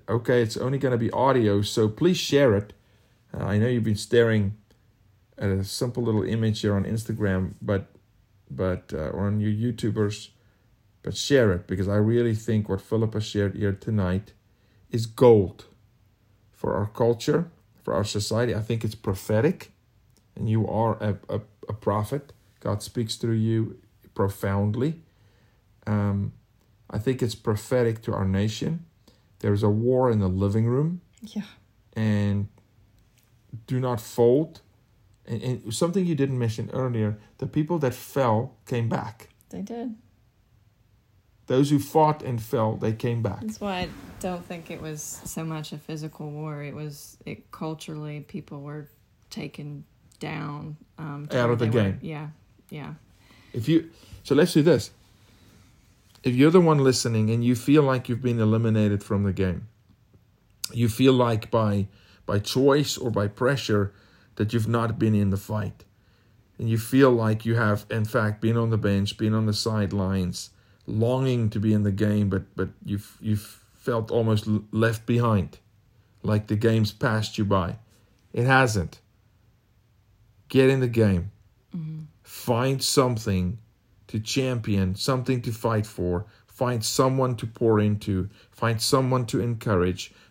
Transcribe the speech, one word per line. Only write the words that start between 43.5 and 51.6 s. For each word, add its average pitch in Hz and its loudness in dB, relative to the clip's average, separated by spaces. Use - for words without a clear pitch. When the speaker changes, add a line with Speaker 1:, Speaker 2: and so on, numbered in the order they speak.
Speaker 2:
why 196 -4
I 175 -6
don't 180 -8
think 165 -14
it 165 -12
was 151 -12
so 160 -10
much 156 -8
a 151 -12
physical 151 -12
war. 151 -10
It 143 -12
was, 147 -14
it, - -14
culturally, 151 -10
people 147 -14
were 147 -14
taken 147 -12
down, 151 -10
um, 147 -10
to 135 -4
Speaker 1:
Out 123 2
Speaker 2:
where 120 2
Speaker 1:
of 113 0
the 117 0